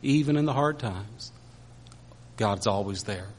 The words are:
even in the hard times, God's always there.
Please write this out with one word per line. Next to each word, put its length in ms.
even 340
in 80
the 80
hard 260
times, 540
God's 300
always 380
there. 240